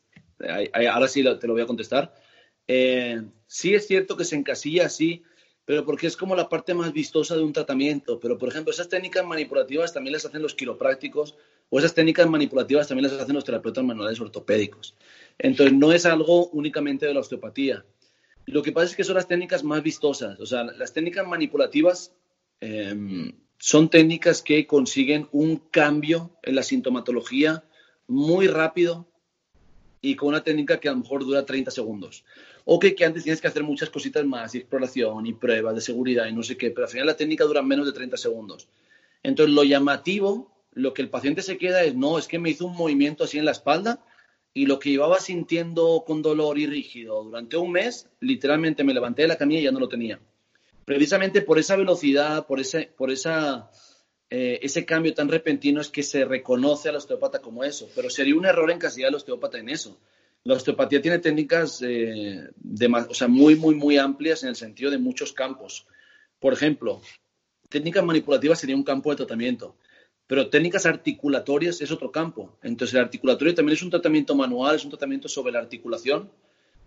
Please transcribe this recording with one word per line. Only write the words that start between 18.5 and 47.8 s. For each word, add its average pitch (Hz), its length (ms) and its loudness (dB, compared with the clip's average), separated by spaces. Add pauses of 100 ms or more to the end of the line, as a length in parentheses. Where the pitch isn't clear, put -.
que 151 100 -4
pasa 165 160 2
es 180 80 -10
que 196 80 -2
son 185 120 -2
las 180 120 2
técnicas 175 360 -2
más 151 180 0
vistosas. 135 580 -2
O 104 60 -12
sea, 120 200 -2
las 120 280 -10
técnicas 170 320 -4
manipulativas, 156 880 2 (460)
em, 104 720 -6 (260)
son 156 320 4
técnicas 160 520 4
que 151 260 2
consiguen 143 640 2
un 156 260 2 (140)
cambio 151 720 0
en 135 120 -2
la 127 80 0
sintomatología 127 1000 -2 (420)
muy 160 420 2
rápido 170 600 0 (960)
y 135 140 -2
con 147 140 -2
una 151 140 0
técnica 156 360 0
que 143 100 -4
a - 20 0
lo 127 60 -4
mejor 135 260 -6
dura 139 220 -2
treinta 131 260 -6
segundos. 107 540 -10 (400)
O 170 140 6
que, 190 160 4
que 175 100 4
antes 160 180 -2
tienes 160 160 -2
que 170 80 -2
hacer 151 160 -2
muchas 151 260 -4
cositas 139 360 -4
más, 117 280 -6
y 123 60 -8
exploración, 117 640 -4
y 113 80 -6
pruebas 113 420 0
de 110 60 -6
seguridad, 120 460 0
y 110 60 -6
no 113 100 -4
sé 120 140 -8
qué, 120 140 -2
pero 123 140 -4
al - 60 -8
final 131 160 -2
la 156 100 0
técnica 151 280 0
dura 147 160 2
menos 139 240 0
de 135 80 -2
treinta 123 240 -8
segundos. 110 500 -8 (560)
Entonces, 147 320 4
lo 143 80 6
llamativo, 170 880 2 (220)
lo 131 200 -2
que 139 80 -4
el 123 80 -6
paciente 139 320 -2
se 185 160 -8
queda 180 260 2
es, 143 120 2
"No, 147 220 0
es 147 100 -4
que 165 120 -6
me 170 100 -2
hizo 165 160 -4
un 175 100 -10
movimiento 151 480 0
así 147 140 -4
en 151 80 0
la 147 60 4
espalda, 190 520 -2 (500)
y 139 120 0
lo 139 140 2
que 147 100 -4
llevaba 151 300 4
sintiendo 165 840 0
con 156 160 -4
dolor 151 380 0
y 151 60 0
rígido 117 580 -8
durante 117 340 -8
un 175 140 -2
mes, 208 380 -2 (100)